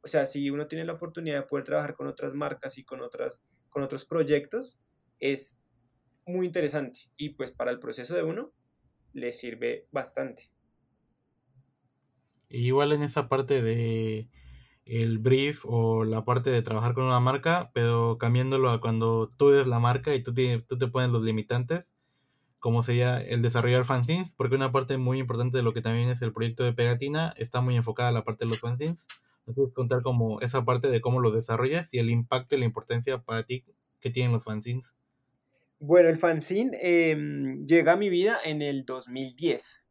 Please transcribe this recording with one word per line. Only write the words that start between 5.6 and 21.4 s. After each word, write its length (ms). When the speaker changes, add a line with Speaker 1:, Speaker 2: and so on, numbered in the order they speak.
Speaker 1:
muy 220
interesante. 540
Y, 140
pues, 200
para 200
el 100
proceso 340
de 80
uno, 300
le 200
sirve 580
bastante. 600
Speaker 2:
Igual 440
en 100
esa 260
parte 320
de 720
el 300
brief 480
o 380
la 200
parte 260
de 120
trabajar 320
con 100
una 160
marca, 540
pero 440
cambiándolo 520
a 100
cuando 560
tú 140
eres 160
la 120
marca 360
y 80
tú 100
te, 300
tú 160
te 100
pones 220
los 120
limitantes, 720